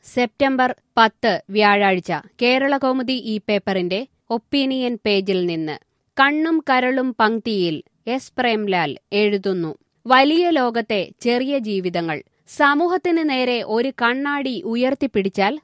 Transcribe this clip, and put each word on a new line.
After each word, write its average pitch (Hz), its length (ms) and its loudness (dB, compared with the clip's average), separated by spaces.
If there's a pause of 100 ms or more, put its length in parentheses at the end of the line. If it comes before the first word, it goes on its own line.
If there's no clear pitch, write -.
സെപ്റ്റംബർ 254 640 0 (240)
പത്ത് 226 380 2 (180)
വ്യാഴാഴ്ച, 202 600 2 (260)
കേരളകൗമുദി 262 880 0
ഈ 214 140 -4
പേപ്പറിന്റെ 190 640 -2 (300)
ഒപ്പീനിയൻ 262 680 -2
പേജിൽ 196 480 0
നിന്ന്. 160 320 -4 (400)
കണ്ണും 302 440 2
കരളും 254 520 0
പംക്തിയിൽ, 214 640 0 (300)
എസ് 254 260 -6
പ്രേംലാൽ 208 580 -2 (220)
എഴുതുന്നു. 196 600 0 (340)
വലിയ 277 440 4
ലോകത്തെ 233 500 0 (200)
ചെറിയ 254 380 -2
ജീവിതങ്ങൾ. 180 600 -4 (320)
സമൂഹത്തിന് 330 760 2
നേരെ 254 420 0
ഒരു 240 300 -2
കണ്ണാടി 269 580 -2 (100)
ഉയർത്തിപ്പിടിച്ചാൽ 226 880 0 (100)